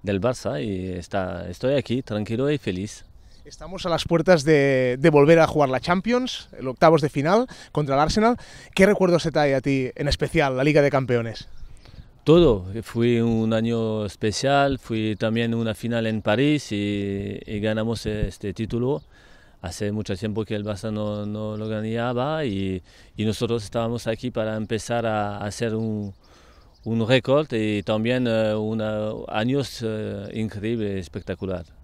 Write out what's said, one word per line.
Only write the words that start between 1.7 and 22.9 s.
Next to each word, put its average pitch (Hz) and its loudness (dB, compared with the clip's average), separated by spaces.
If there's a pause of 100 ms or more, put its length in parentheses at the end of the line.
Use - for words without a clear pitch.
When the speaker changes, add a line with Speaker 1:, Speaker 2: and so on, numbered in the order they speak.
Speaker 1:
aquí 131 -2
tranquilo 113 -4
y 147 -2
feliz. 95 -6 (400)
Speaker 2:
Estamos 170 -12
a - -2
las 160 0
puertas 170 4
de, 135 4
de 135 6
volver 147 8
a 156 6
jugar 143 2
la 127 0
Champions, 233 -2
el 127 -6
octavos 160 6
de 147 0
final 185 2 (260)
contra 139 0
el 143 4
Arsenal. 220 4 (380)
¿Qué 190 6
recuerdos 185 4
te 165 -2
trae 143 2
a 131 0
ti, 135 0
en 143 -4
especial, 139 0
la 127 0
Liga 147 6
de 139 4
Campeones? 120 0 (760)
Speaker 1:
Todo, 143 6 (160)
fue 117 2
un 113 2
año 110 0
especial, 135 0
fue 110 -2
también 117 0
una 113 -2
final 117 -4
en 110 -2
París 139 0
y, 101 -4
y 104 -6
ganamos 110 -2
este 107 -4
título. 120 -4 (600)
Hace 104 -6
mucho 104 -4
tiempo 107 -4
que 113 -6
el 104 -6
Barça 104 -6
no, 104 -4
no 107 -6
lo 107 -8
ganaba 120 -4
y, 95 -4 (320)